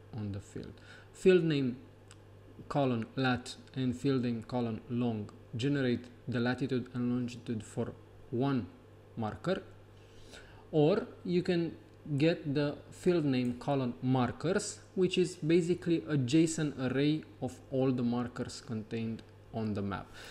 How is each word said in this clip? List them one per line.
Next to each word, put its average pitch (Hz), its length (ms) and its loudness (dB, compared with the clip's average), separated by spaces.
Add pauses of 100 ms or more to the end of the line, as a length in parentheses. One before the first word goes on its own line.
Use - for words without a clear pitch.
(160)
on 104 160 -6
the 101 80 -6
field. - 320 -12 (400)
Field 185 320 6
name 139 320 0 (920)
colon 127 360 0 (120)
lat 127 380 0 (200)
and 127 220 -2
field 135 260 2
name 117 240 -2
colon 120 320 -2 (100)
long 117 400 -2 (280)
generate 127 480 0 (200)
the 123 140 -2
latitude 123 540 0
and 123 180 -2
longitude 120 520 -4
for 120 280 -6 (400)
one 127 360 0 (500)
marker, 113 440 -4 (1080)
or 170 340 4 (200)
you 175 180 2
can 170 320 0 (420)
get 156 380 2
the 147 220 0 (120)
field 175 360 2
name 127 340 2
colon 131 420 0
markers, 131 760 0 (160)
which 185 220 2
is 175 180 2
basically 170 640 2 (100)
a 151 80 0
json 156 560 4 (180)
array 147 320 2 (200)
of 127 180 -6 (100)
all 131 220 2
the 123 120 0
markers 120 580 -2
contained 113 600 -6 (320)
on 110 200 -2
the 104 80 -2
map. 95 260 -4 (240)